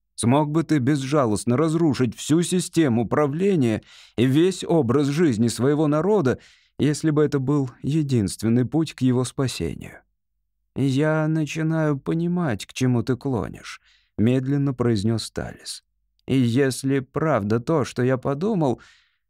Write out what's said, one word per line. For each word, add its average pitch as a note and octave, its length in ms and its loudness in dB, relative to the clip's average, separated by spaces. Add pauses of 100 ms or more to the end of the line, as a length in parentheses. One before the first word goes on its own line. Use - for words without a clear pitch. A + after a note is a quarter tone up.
(140)
Смог D3 380 2
бы D#3+ 100 0
ты D#3 160 0
безжалостно C3 800 0
разрушить D3+ 600 0
всю E3 260 0
систему D3+ 680 0
правления D3 720 0 (340)
и A2+ 80 4
весь D#3+ 380 2
образ C#3+ 460 2
жизни C#3 400 2
своего C#3+ 400 0
народа, D#3 500 0 (400)
если D3 320 0
бы D3+ 140 4
это C#3+ 160 0
был C3+ 300 -2 (120)
единственный B2 840 0
путь D3+ 300 -2
к - 60 -10
его B2+ 240 2
спасению? - 800 -6 (720)
«Я D3+ 500 0
начинаю D#3+ 720 -2
понимать, E3 680 -4
к - 60 -20
чему B2 300 0
ты B2 140 -2
клонишь», - 640 -6 (360)
медленно C3+ 580 0
произнёс A2+ 580 0
Талис. - 500 -12 (440)
«И C3+ 120 0
если C3+ 640 0
правда B2 580 -2
то, C3+ 260 0
что - 200 -4
я B2+ 120 2
подумал, D3 640 -2 (480)